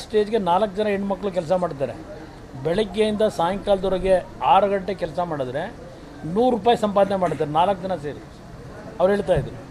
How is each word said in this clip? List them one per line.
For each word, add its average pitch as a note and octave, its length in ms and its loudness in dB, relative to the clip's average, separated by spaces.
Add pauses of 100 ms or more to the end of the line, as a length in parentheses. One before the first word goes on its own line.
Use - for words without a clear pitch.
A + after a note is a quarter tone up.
ಸ್ಟೇಜ್ಗೆ G#3+ 440 2
ನಾಲ್ಕು F#3 300 2
ಜನ G#3+ 160 2
ಹೆಣ್ಮಕ್ಳು G3 440 -2
ಕೆಲಸ E3+ 140 0 (100)
ಮಾಡ್ತಾರೆ. C#3 320 -4 (720)
ಬೆಳಗ್ಗೆಯಿಂದ G#3 580 0 (140)
ಸಾಯಂಕಾಲದವರೆಗೆ F#3 800 2 (360)
ಆರು G3 220 6
ಗಂಟೆ G3 260 -2
ಕೆಲಸ E3 200 -4 (100)
ಮಾಡಿದ್ರೆ C#3 320 -4 (720)
ನೂರು A#3+ 220 4
ರೂಪಾಯಿ A3+ 280 4
ಸಂಪಾದನೆ G3 380 4
ಮಾಡ್ತಾರೆ D#3 340 0
ನಾಲ್ಕು F#3 300 4
ಜನ F#3 180 -4
ಸೇರಿ. C3 180 -8 (760)
ಅವ್ರು F3+ 160 4
ಹೇಳ್ತಾಯಿದ್ರು, E3+ 420 0 (160)